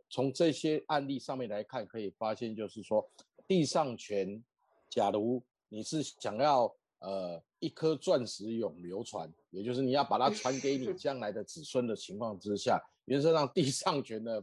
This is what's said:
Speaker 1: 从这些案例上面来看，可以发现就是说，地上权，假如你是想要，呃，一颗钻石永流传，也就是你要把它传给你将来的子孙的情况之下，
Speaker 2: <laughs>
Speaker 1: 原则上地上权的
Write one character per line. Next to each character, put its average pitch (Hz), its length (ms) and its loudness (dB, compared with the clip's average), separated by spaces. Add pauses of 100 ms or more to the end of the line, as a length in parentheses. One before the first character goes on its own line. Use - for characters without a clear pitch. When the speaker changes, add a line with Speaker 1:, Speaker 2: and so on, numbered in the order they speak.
Speaker 1:
从 131 240 0
这 165 200 4
些 156 340 0
案 139 220 0
例 139 100 -2
上 131 180 -6
面 123 120 -4
来 104 160 -4
看， 120 200 -8
可 113 140 -12
以 101 120 -4
发 110 220 -2
现 110 220 -4
就 104 140 -4
是 107 120 -14
说， 104 240 2 (440)
地 180 160 6
上 135 320 0
权， 101 440 -2 (480)
假 101 220 2
如 117 320 0 (260)
你 107 140 -8
是 156 180 -2
想 - 360 -6
要， 131 360 4 (280)
呃， 90 420 -6 (160)
一 160 100 -4
颗 156 280 0
钻 143 280 2
石 107 300 -6
永 92 260 -2
流 90 220 -6
传， 92 260 -8 (220)
也 95 140 -8
就 120 100 -2
是 131 80 0
你 131 80 2
要 139 140 4
把 - 120 2
它 127 140 4
传 131 300 0
给 135 180 0
你 117 160 -2
将 139 240 -4
来 107 140 -4
的 107 100 -6
子 151 220 -14
孙 123 240 0
的 107 80 -2
情 - 240 -10
况 110 180 -6
之 101 180 -2
下， - 240 2 (140)
Speaker 2:
<laughs> - 120 -20
Speaker 1:
原 139 140 2
则 160 120 6
上 147 200 4
地 165 120 4
上 139 360 0
权 110 220 -6
的 113 200 -4